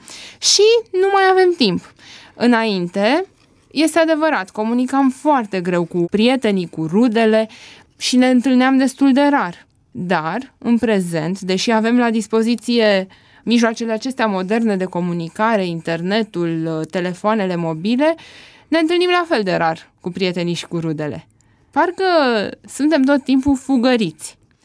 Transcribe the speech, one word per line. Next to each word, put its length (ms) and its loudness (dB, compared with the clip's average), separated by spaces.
și 240 2
nu 220 0
mai 180 4
avem 260 4
timp. 360 0
Înainte, 920 0
este 280 0
adevărat, 500 0
comunicam 600 0
foarte 520 -2
greu 220 -2
cu 260 -2
prietenii, 580 0
cu 180 -8
rudele 640 2
și 200 -2
ne 120 4
întâlneam 480 2
destul 360 2
de 160 4
rar. 360 -2
Dar, 580 -4
în 200 0
prezent, 640 -2
deși 320 -2
avem 260 2
la 120 2
dispoziție 1000 0
mijloacele 480 0
acestea 340 -4
moderne 500 -2
de 100 -4
comunicare, 800 -4
internetul, 1300 -4
telefoanele 640 -2
mobile, 600 -2
ne 100 -2
întâlnim 340 0
la 160 0
fel 160 0
de 100 -2
rar 380 -2
cu 80 -8
prietenii 440 -2
și 140 -8
cu 120 -6
rudele. 480 -8
Parcă 320 -2
suntem 340 0
tot 220 2
timpul 320 2
fugăriți. 840 -2